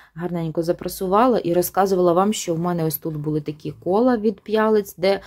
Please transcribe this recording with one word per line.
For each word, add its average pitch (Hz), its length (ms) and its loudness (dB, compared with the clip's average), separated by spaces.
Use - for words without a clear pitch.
гарненько 170 460 -4
запрасувала 185 760 2
і - 140 -2
розказувала 180 600 2
вам, 190 200 2
що 175 220 -4
в 160 40 -4
мене 175 260 -2
ось 160 140 -2
тут 160 180 -8
були 151 240 -4
такі 151 300 -10
кола 226 460 0
від 208 240 -2
п'ялиць, 214 560 0
де 190 300 0